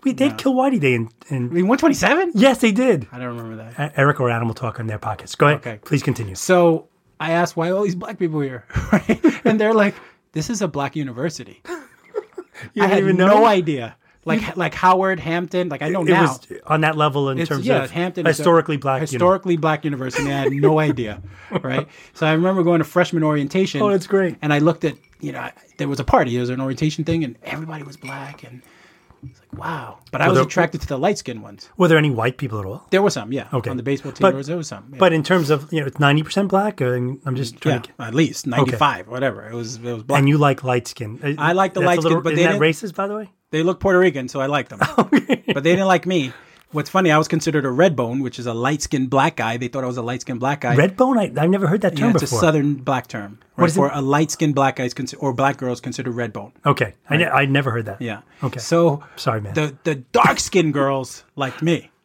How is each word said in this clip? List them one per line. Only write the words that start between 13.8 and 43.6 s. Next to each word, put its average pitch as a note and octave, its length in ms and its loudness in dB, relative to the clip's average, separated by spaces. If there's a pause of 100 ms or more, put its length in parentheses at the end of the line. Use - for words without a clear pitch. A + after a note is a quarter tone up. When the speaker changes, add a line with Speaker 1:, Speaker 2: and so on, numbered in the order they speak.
Speaker 2:
Like, D#3+ 160 0
Speaker 1:
You G#3+ 140 -8
Speaker 2:
like E3+ 180 -2
Howard, F#3 460 2
Hampton, F3 500 -2
like, C#3+ 140 -8
I D#3 60 -2
know F3+ 120 -2
Speaker 1:
It D3 80 0
Speaker 2:
now. F#3 140 6
Speaker 1:
was - 160 0 (260)
on D#3 160 2
that D#3 160 2
level C#3+ 320 0
in C3 100 -2
Speaker 2:
It's, E3 100 -2
Speaker 1:
terms C#3 180 -4
Speaker 2:
yeah, F#3 160 2
Speaker 1:
of C3 80 -8
Speaker 2:
Hampton F3 360 -4
is D#3 80 4
a D3 60 -6
Speaker 1:
historically D#3+ 360 4
black C3+ 240 0
uni- C#3+ 100 -4
Speaker 2:
historically F3+ 460 2
black D#3 280 0
university. C#3 420 -4
I C#3 120 -2
had C#3 120 0
no D3 280 4
idea, A#2 420 -2 (200)
Speaker 1:
<laughs> - 200 -6
Speaker 2:
right? C3+ 260 -4 (280)
So D#3+ 100 -2
I D#3 80 4
remember F#3 300 2
going E3+ 160 4
to D#3 60 2
freshman E3 380 0
orientation. D3+ 580 0
Speaker 1:
Oh, G#3 100 4
that's G3 160 0
great. F#3+ 340 0
Speaker 2:
And D3+ 100 0
I D3 60 4
looked D#3+ 260 2
at, C#3+ 120 -2 (260)
you D3 120 -8
know, C3 60 -10
I, A#2+ 140 -10 (240)
there C#3+ 100 -4
was C#3 140 -4
a - 20 -4
party. D3 280 4
There B2 100 -2
was B2 80 -4
an B2+ 100 -6
orientation C#3+ 460 -4
thing, E3 180 -2
and B2 200 -8
everybody D#3 400 -12
was C#3+ 120 -18
black, C3+ 480 -16
and B2 180 -20 (640)
it's - 160 -20
like, - 180 -20
wow. C3 420 -12 (120)
But C3+ 100 -4
I D3+ 40 2
Speaker 1:
Were E3+ 60 2
Speaker 2:
was - 80 4
Speaker 1:
there C3 60 4
Speaker 2:
attracted E3+ 360 -2
to - 60 -12
the C3+ 120 -6
light-skinned C3 420 -4
ones. G#2 360 -20
Speaker 1:
Were F3+ 100 4
there D#3+ 100 6
any D3+ 140 2
white A#2+ 260 -2
people A2 220 -6
at G2 60 -8
all? G#2 240 -12
Speaker 2:
There F#3 120 2
were G3+ 80 2
some, A2 220 -8
yeah. C3 220 -6
Speaker 1:
Okay. A#2+ 160 -4
Speaker 2:
On B2+ 80 -6
the A#2 60 -8
baseball C#3 280 -4
team, - 140 -2
Speaker 1:
But F#3 60 8
Speaker 2:
there C3+ 60 -2
was, C#3 100 -10
there E3+ 100 -6
was D#3+ 100 -10
some. G#2+ 240 -16
Yeah. C3+ 80 -18
Speaker 1:
but F3+ 140 6
in D#3 100 2
terms E3 260 2
of, D3+ 220 0
you D#3+ 80 -2
know, C#3 80 -4
it's C3 140 -10
ninety D3 220 6
percent G3 260 -2
black, G3 320 0
or, B2 160 0
I'm B2+ 380 -4
just B2+ 260 -8
trying D3+ 140 0
Speaker 2:
Yeah, A#2 80 -4
Speaker 1:
to - 40 -20 (100)
get A#2+ 100 -10
Speaker 2:
at A2+ 60 -10
least C#3+ 320 0
Speaker 1:
Okay. B2 120 -2
Speaker 2:
ninety-five, B2+ 500 0
whatever. B2 400 -6
It A2 80 -14
was, A#2 220 -10
it A2+ 60 -16
was A#2 200 -8
black. C#3 160 2
Speaker 1:
And C#3 80 4
you D3 100 4
like C#3 280 2
light B2 240 0
skin. A2+ 340 -12
Uh, D3 180 -4
Speaker 2:
I D#3+ 120 2
like F#3+ 220 0
the F#3+ 40 -2
Speaker 1:
that's F3 60 2
a - 20 4
Speaker 2:
light F3 140 2
skin, - 80 -2
Speaker 1:
little, D#3+ 120 2
Speaker 2:
but D#3 120 -2
Speaker 1:
isn't F3 100 2
Speaker 2:
they - 80 -
Speaker 1:
that C#3+ 80 0
Speaker 2:
didn't D#3+ 320 0
Speaker 1:
racist, - 20 -18
by G3 140 -4
the G#3 80 -6
way? G#3+ 140 -10 (200)
Speaker 2:
They D#3 140 -2